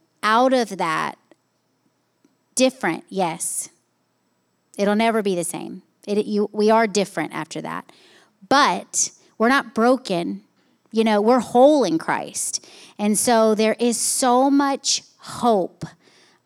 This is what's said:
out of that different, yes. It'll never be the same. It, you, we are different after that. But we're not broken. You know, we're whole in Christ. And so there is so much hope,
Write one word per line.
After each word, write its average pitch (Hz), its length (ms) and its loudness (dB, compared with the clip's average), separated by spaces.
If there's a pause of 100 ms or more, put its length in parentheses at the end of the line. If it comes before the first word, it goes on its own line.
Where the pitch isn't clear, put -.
(220)
out 240 320 2
of 220 240 -2
that 156 400 -4 (1400)
different, 254 560 -2
yes. 175 600 -6 (1080)
It'll 202 180 0
never 226 260 0
be 196 140 -2
the 175 80 -4
same. - 380 -12 (260)
It, 208 180 -2
you, 208 280 -2
we 214 180 2
are 226 160 4
different 180 460 -4
after 156 280 -10
that. - 300 -12 (560)
But - 640 0 (260)
we're 226 120 2
not 254 260 -2
broken. 202 680 -2 (480)
You 220 120 0
know, 214 160 2
we're 233 220 4
whole 269 420 4
in 165 140 0
Christ. - 680 -6 (320)
And 208 200 0
so 220 380 4
there 220 220 0
is 240 220 0
so 254 500 2
much 277 540 0 (140)
hope, - 640 -2 (640)